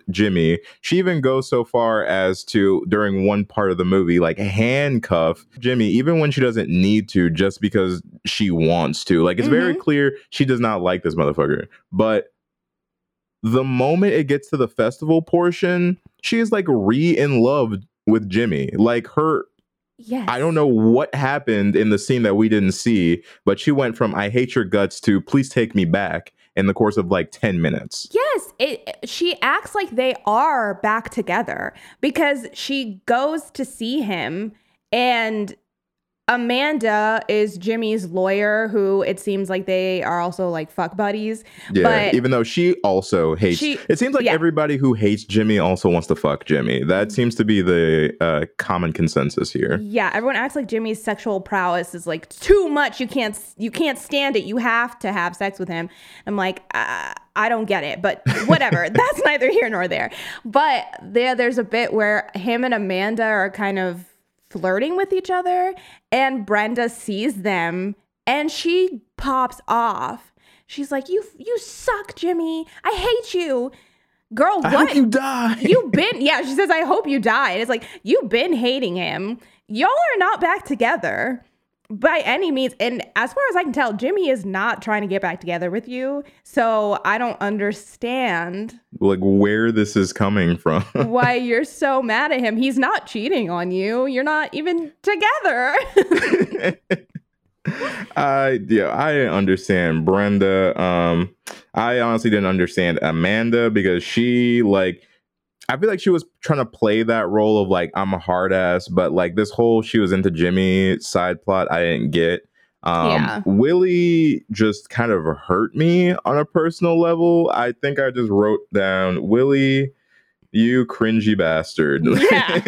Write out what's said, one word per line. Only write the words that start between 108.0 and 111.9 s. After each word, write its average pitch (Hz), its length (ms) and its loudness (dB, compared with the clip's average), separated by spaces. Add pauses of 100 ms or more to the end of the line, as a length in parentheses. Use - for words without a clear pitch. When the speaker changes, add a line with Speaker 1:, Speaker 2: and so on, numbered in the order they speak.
Speaker 1:
a 90 40 -4
hard 92 340 0
ass," 90 340 0
but, 90 260 0
like, 87 220 0
this 104 160 -2
whole 117 320 2
she 113 160 -2
was 95 140 2
into 95 180 2
Jimmy 92 720 2
side 90 420 -2
plot, 95 300 0
I 82 80 0
didn't 76 320 0